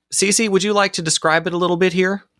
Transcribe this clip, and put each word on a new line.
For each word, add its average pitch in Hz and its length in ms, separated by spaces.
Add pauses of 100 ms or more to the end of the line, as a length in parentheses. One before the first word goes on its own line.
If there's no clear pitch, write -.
(120)
Cece, 202 360
would 190 140
you 208 100
like 196 220
to 180 80
describe 160 440
it 175 60
a 175 60
little 175 180
bit 180 160
here? 185 320 (160)